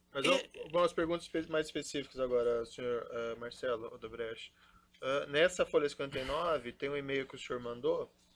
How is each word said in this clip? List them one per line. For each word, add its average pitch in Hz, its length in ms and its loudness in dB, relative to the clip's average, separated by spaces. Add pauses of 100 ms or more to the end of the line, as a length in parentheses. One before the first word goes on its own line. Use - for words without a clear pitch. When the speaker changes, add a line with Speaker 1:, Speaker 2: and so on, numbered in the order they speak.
(120)
Speaker 1:
Mas 135 120 -4
Speaker 2:
é 147 40 4
Speaker 1:
eu, - 360 2
algumas 165 280 4
perguntas 170 340 0
espe-, 160 220 -2
mais 156 180 2
específicas 139 520 -6
agora, 120 480 4
senhor, 120 460 -4
eh, 117 240 -4
Marcelo 117 580 -4
Odebrecht. 113 580 -8 (480)
Ah, 139 280 0
nessa 165 360 4
folha 151 240 4
cinquenta 139 300 -4
e 131 60 -4
nove, 139 480 0
tem 139 180 -6
um 143 60 -2
e-mail 139 320 -2
que - 80 -14
o - 20 -12
senhor 123 220 -6
mandou. 123 520 -2 (240)